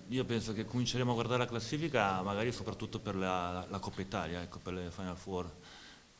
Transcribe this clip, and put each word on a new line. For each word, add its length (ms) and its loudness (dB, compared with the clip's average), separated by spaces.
io 160 2
penso 260 2
che 140 0
cominceremo 460 2
a 20 4
guardare 260 4
la 80 6
classifica 720 2
magari 300 2
soprattutto 480 -4
per 160 -2
la, 360 2
la, 180 -4
la 100 -4
Coppa 220 -4
Italia, 400 -2
ecco, 180 -8
per 140 -6
le 180 -4
Final 240 -6
Four, 340 -4